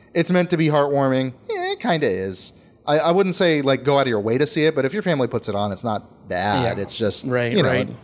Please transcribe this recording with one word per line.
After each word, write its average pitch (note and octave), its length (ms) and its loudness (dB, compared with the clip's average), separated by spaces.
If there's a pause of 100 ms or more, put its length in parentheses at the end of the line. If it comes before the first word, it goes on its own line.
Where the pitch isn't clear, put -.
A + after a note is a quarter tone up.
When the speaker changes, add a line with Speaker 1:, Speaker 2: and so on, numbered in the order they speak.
(120)
Speaker 1:
It's E3+ 180 0
meant F3+ 200 2
to F3 80 2
be D#3+ 100 2
heartwarming. C#3 640 2 (160)
Yeah, F#4+ 240 -4
it G4 80 -8
kinda D#3 300 0
is. F#2 420 -6 (340)
I, D3 120 4
I D#3 140 2
wouldn't F#3 220 2
say, E3 280 2
like, C3 220 2
go C#3 140 4
out C3+ 40 4
of B2+ 60 0
your G#2+ 120 0
way A2+ 160 0
to D3 100 2
see D3+ 200 0
it, D#3 80 2
but C3+ 100 0
if C3 80 -2
your - 100 -4
family C#3 260 0
puts A2+ 200 -4
it G#2 60 -6
on, G2+ 180 -2
it's F#2+ 120 -10
not G#2+ 440 -8
bad. F#2+ 480 0
Speaker 2:
Yeah. G2 60 -6
Speaker 1:
It's - 160 -6
just, G#2+ 280 -2
Speaker 2:
Right, B2 300 -2
Speaker 1:
you F#3 60 4
know, C3 80 2
Speaker 2:
right. B2+ 180 -2 (160)